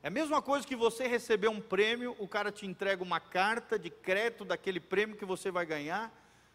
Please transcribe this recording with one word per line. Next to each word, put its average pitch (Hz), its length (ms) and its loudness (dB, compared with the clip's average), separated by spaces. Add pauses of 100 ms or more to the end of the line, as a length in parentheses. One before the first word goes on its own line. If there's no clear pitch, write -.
É 139 60 -8
a 160 40 -6
mesma 294 300 2
coisa 277 240 0
que 262 120 -4
você 226 280 2
receber 226 440 2
um 214 100 -2
prêmio, 233 580 0
o 202 120 -6
cara 208 240 -2
te 202 120 -12
entrega 190 380 -2
uma 175 160 0
carta 214 580 0
de 202 120 -4
crédito 214 560 0
daquele 180 340 -2
prêmio 208 380 0
que 208 80 -8
você 185 260 -4
vai 175 140 0
ganhar, 160 440 -4 (460)